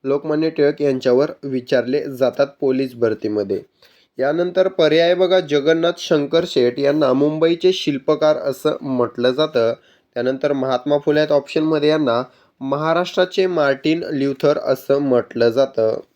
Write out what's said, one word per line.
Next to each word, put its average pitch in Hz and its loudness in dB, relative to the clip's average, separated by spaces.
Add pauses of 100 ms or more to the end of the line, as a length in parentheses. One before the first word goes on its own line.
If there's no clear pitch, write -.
लोकमान्य 151 -2
टिळक 147 0
यांच्यावर 135 2 (120)
विचारले 127 -2
जातात 131 -2 (120)
पोलीस 131 -2
भरतीमध्ये. 104 -2 (580)
यानंतर 180 0
पर्याय 165 2
बघा, 180 2
जगन्नाथ 160 0
शंकर 160 0
शेठ 123 0
यांना 139 2
मुंबईचे 160 2
शिल्पकार 151 0
असं 143 -4
म्हटलं 123 -2
जातं. 127 0 (400)
त्यानंतर 135 -2
महात्मा 131 -2
फुले 147 0
आहेत 151 0
ऑप्शनमध्ये, 151 0
यांना 131 0 (360)
महाराष्ट्राचे 165 -2
मार्टिन 156 0
ल्युथर 143 0
असं 139 -2
म्हटलं 120 0
जातं. 117 0 (160)